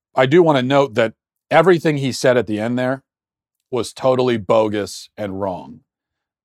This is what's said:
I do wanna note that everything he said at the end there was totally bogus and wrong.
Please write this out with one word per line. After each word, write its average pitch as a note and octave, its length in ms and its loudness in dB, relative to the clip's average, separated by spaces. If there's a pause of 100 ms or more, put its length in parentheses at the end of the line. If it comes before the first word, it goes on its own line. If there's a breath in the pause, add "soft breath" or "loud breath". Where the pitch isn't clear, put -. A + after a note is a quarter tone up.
(160)
I C3 100 4
do D#3+ 160 4
wanna D3 220 2
note C3+ 320 0
that A2+ 180 0 (380)
everything D#3+ 460 2
he C3 140 -4
said B2 260 0
at G#2 100 -2
the G#2 120 -4
end B2 200 -4
there C3 240 -4 (680)
was A#2+ 240 -6
totally B2+ 440 0
bogus G#2+ 800 -4
and G2 240 -10
wrong. F#2+ 420 -10 (640)